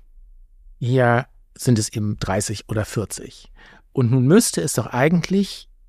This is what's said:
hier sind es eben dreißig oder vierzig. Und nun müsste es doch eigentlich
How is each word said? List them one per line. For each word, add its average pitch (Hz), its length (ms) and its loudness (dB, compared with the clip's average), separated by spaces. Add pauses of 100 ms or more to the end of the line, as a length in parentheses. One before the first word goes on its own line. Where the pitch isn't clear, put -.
(800)
hier 123 460 2 (300)
sind 123 220 2
es 110 100 -2
eben 104 300 -6
dreißig 101 500 -4
oder 107 160 -4
vierzig. - 640 -10 (420)
Und 120 200 2
nun 127 140 2
müsste 185 340 4
es 160 140 -4
doch - 120 -4
eigentlich 170 840 -2 (200)